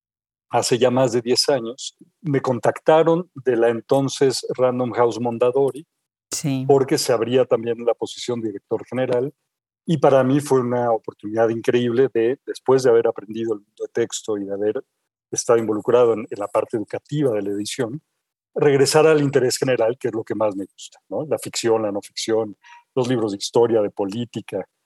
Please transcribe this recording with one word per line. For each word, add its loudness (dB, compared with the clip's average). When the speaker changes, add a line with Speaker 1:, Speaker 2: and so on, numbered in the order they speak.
Speaker 1:
hace 0
ya 4
más 2
de 0
diez 0
años, -4
me -2
contactaron 2
de -2
la 4
entonces 0
Random 0
House 2
Mondadori, -2
Speaker 2:
Sí. -4
Speaker 1:
porque 4
se 0
abría 2
también -2
la 2
posición -8
de -4
director -8
general. -4
Y 0
para 4
mí 2
fue 2
una 0
oportunidad -2
increíble 0
de, 0
después 0
de 4
haber 4
aprendido -6
el -14
mundo -14
de -10
texto -4
y -6
de -8
haber -4
estado 2
involucrado 2
en, -4
en -10
la -8
parte -2
educativa -4
de -2
la -6
edición, -6
regresar 4
al 4
interés 0
general, 0
que -4
es -6
lo -4
que -8
más -2
me -8
gusta, -20
¿no? -6
La -2
ficción, -2
la -4
no -6
ficción, -4
los 0
libros 0
de -8
historia, 2
de 0
política, -6